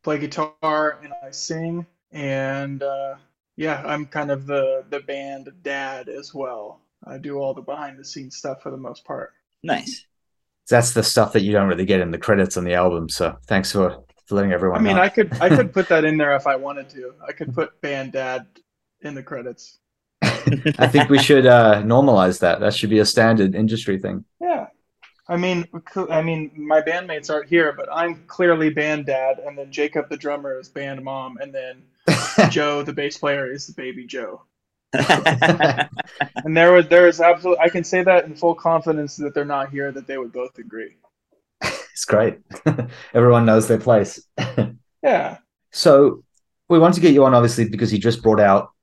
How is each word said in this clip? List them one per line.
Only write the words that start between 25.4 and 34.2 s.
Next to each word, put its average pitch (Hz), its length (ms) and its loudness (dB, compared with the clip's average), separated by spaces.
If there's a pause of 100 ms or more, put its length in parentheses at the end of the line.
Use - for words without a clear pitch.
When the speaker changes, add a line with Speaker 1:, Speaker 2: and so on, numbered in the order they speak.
Speaker 1:
c-, 190 160 -6
I 160 140 0
mean, 160 320 -6
my 151 260 0
bandmates 160 500 -6
aren't 151 160 -6
here, 160 240 2
but - 200 -10
I'm 165 360 -6
clearly 160 440 0
band 151 340 -4
dad, 135 340 -2
and 143 180 -14
then 139 140 -14
Jacob, 147 380 -4
the 156 80 -10
drummer, 143 420 -8
is 131 100 -20
band 139 340 -12
mom, 131 360 -12
and 139 140 -14
then 131 300 -12 (240)
Speaker 3:
<laughs> 165 420 0
Speaker 1:
Joe, 147 340 -2
the 147 100 -10
bass 147 240 -8
player, 139 320 -4
is 139 180 -14
the - 60 -20
baby 127 320 -14
Joe. 117 360 -12 (520)